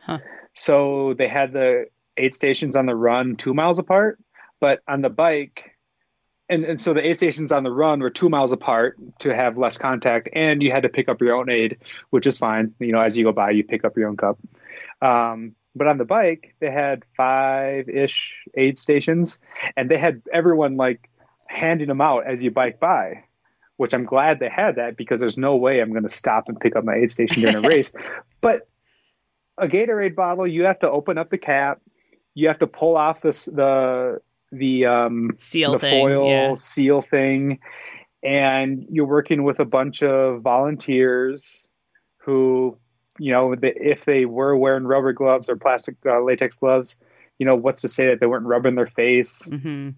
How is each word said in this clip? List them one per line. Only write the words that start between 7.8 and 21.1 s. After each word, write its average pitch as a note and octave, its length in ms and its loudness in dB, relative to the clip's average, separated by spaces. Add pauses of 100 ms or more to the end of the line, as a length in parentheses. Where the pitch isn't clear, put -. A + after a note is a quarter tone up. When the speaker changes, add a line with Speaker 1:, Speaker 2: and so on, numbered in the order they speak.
Speaker 2:
were B2+ 100 -2
two F3+ 180 0
miles C#3 240 2
apart A#2+ 440 0 (240)
to C3+ 140 -2
have A#2+ 240 0
less B2 180 -2
contact, A#2+ 560 -2
and D3+ 300 0
you C3+ 80 2
had B2+ 140 0
to B2 40 2
pick C3 200 -2
up A2+ 120 -2
your A#2+ 140 2
own B2+ 160 -2
aid, A2+ 280 0 (320)
which C3 160 2
is C3+ 120 0
fine. A2 400 -2
You A#2 140 -4
know, A2+ 80 4
as A2+ 160 2
you A#2 80 2
go A2 80 4
by, G2+ 180 0
you G#2+ 140 2
pick A2 200 -4
up G#2+ 120 -4
your G#2+ 120 0
own G#2 80 -6
cup. G#2 220 -2 (640)
Um, A#2 560 0 (180)
but C#3+ 140 0
on C#3+ 80 4
the B2 80 -2
bike, F#3 560 0
they D3+ 100 -4
had C#3 320 -2 (140)
five-ish C3+ 1300 -2 (100)
aid C3+ 240 0
stations, D#3+ 600 0 (340)
and B2+ 160 -2
they D#3+ 60 4
had C#3 240 0 (100)
everyone, D#3 460 2
like, B2+ 320 -2 (380)